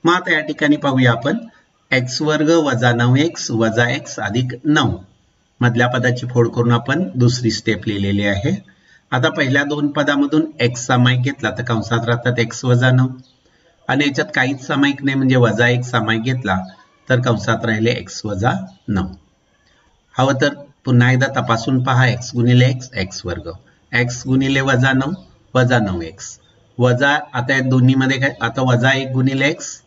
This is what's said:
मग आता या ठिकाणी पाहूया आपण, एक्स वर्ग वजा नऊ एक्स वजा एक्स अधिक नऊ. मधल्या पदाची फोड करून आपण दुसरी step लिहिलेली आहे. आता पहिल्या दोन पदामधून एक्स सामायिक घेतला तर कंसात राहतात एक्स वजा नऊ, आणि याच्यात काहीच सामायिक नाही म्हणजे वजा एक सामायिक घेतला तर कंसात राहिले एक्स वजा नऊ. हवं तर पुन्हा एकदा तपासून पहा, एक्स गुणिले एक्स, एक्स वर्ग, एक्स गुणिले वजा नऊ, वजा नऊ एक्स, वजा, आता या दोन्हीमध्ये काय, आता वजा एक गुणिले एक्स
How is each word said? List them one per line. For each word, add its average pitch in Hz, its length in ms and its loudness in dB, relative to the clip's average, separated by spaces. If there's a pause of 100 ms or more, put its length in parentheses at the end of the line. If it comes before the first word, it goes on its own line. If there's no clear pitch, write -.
मग 170 80 2
आता 180 200 -2
या 156 80 0
ठिकाणी 147 360 0
पाहूया 131 340 2
आपण, 185 260 0 (560)
एक्स 127 300 -2
वर्ग 151 280 2
वजा 131 420 2
नऊ 120 240 4
एक्स 160 340 -2
वजा 113 380 0
एक्स 139 300 -8
अधिक 113 300 -2 (160)
नऊ. 143 320 2 (640)
मधल्या 120 260 2
पदाची 123 400 -2
फोड 120 220 2
करून 120 240 0
आपण 143 420 0
दुसरी 120 360 2
step 107 360 -4
लिहिलेली 101 400 -2
आहे. 101 500 -4 (340)
आता 131 180 0
पहिल्या 143 360 0
दोन 147 240 -2
पदामधून 143 600 0 (100)
एक्स 123 260 -2
सामायिक 123 360 2
घेतला 127 280 -4
तर - 120 -8
कंसात 113 420 -2
राहतात 120 340 -2
एक्स 113 260 -4
वजा 123 260 2
नऊ, 127 160 4 (840)
आणि 139 180 2
याच्यात 147 280 -2
काहीच 135 320 -2
सामायिक 139 380 0
नाही 135 120 0
म्हणजे 131 200 2
वजा 117 320 4
एक 123 160 0
सामायिक 110 380 -2
घेतला 113 360 -2 (500)
तर 127 120 2
कंसात 113 440 -2
राहिले 113 260 0
एक्स - 340 -8
वजा 104 280 -2 (360)
नऊ. 92 180 -2 (1120)
हवं 135 220 2
तर 143 140 0 (300)
पुन्हा 123 280 4
एकदा 127 140 2
तपासून 127 560 -2
पहा, 127 260 2
एक्स - 260 -4
गुणिले 123 320 4
एक्स, 127 280 -4
एक्स - 300 -6
वर्ग, 87 260 -8 (420)
एक्स 123 340 -2
गुणिले 135 340 2
वजा 135 320 2
नऊ, 131 200 0 (420)
वजा 123 240 2
नऊ 92 220 -2
एक्स, - 380 -14 (400)
वजा, 127 400 2 (140)
आता 127 220 -2
या 135 60 0
दोन्हीमध्ये 131 600 2
काय, 135 200 -2
आता 117 220 -4
वजा 127 280 2
एक 131 220 -2
गुणिले 135 360 0
एक्स - 380 -8